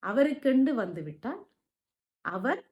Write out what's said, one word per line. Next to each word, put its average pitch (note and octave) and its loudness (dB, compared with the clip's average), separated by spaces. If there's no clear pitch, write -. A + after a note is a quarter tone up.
அவருக்கென்று C4+ 2
வந்துவிட்டால் F3+ -8
அவர் G3 -4